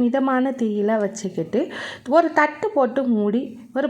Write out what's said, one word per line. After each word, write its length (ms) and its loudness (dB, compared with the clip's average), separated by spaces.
மிதமான 580 2
தீயில 440 0
வச்சுக்கிட்டு, 580 -4
ஒரு 120 6
தட்டு 360 0
போட்டு 260 2
மூடி 260 2
ஒரு 120 0